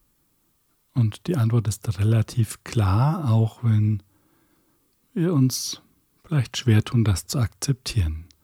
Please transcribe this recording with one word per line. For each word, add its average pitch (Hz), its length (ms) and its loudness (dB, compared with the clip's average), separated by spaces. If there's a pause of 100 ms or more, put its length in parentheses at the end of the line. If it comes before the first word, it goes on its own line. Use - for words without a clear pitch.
(920)
Und 113 360 -2
die 175 80 -2
Antwort 113 320 2
ist - 320 -6
relativ 110 640 0
klar, 120 640 0
auch 110 320 0
wenn 107 400 0 (1120)
wir 180 180 0
uns - 500 0 (420)
vielleicht - 320 -4
schwer 107 260 2
tun, 117 220 0
das 101 240 -2
zu 151 100 -4
akzeptieren. 85 880 -4 (200)